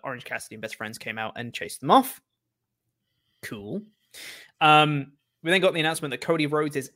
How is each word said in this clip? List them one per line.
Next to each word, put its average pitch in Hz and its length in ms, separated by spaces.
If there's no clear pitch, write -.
Orange 127 200
Cassidy 117 320
and 110 60
Best 110 140
Friends 113 220
came 110 200
out 110 180
and 117 180
chased - 280
them 143 100
off. 262 300
Cool. 117 400
Um, 151 500
we 165 80
then 190 100
got 190 120
the 170 60
announcement 156 320
that 120 100
Cody 156 260
Rhodes 151 280
is 135 200